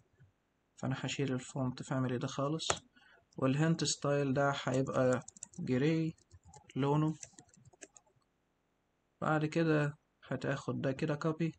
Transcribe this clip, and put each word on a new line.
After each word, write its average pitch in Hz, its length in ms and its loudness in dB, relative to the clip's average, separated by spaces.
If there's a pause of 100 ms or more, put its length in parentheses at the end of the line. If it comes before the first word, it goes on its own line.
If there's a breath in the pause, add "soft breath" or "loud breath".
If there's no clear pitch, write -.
(760)
فانا 131 220 -2
هشيل 131 340 -2
الفونت 127 500 -4
فاميلي 127 340 0
ده 135 100 -2
خالص. 143 400 -2 (720 loud breath)
والهنت 156 460 2
ستايل 143 500 0
ده 139 200 2 (100)
هيبقى 127 580 2 (380)
جراي 160 540 2 (600)
لونه. 151 400 2 (2000)
بعد 151 240 0
كده 151 520 2 (260)
هتاخد 131 580 -4
ده 135 100 0
كده 151 240 -2
كوبي 160 440 -2